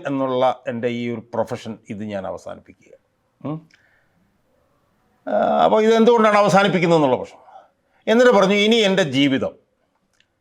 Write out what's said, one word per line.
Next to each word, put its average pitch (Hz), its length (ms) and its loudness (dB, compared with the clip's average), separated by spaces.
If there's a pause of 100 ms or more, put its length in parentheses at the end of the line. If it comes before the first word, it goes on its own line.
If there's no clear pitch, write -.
എന്നുള്ള 131 600 -2
എൻ്റെ 120 220 -6
ഈ 120 220 -6
ഒരു 117 100 -8 (140)
പ്രൊഫഷൻ 113 440 -8 (120)
ഇത് 107 140 -12
ഞാൻ 101 220 -10
അവസാനിപ്പിക്കുക." 90 720 -16 (460)
ഉം. 156 240 -10 (1600)
ആ, - 20 -10 (340)
അപ്പോൾ 214 180 2
ഇതെന്തുകൊണ്ടാണ് 226 560 4
അവസാനിപ്പിക്കുന്നത് 180 600 2
എന്നുള്ള 131 180 2
പ്രശ്നം. - 500 -16 (400)
എന്നിട്ട് 247 260 4
പറഞ്ഞു, 196 220 2
"ഇനി 214 220 2
എൻ്റെ 196 260 0
ജീവിതം 135 480 -2 (920)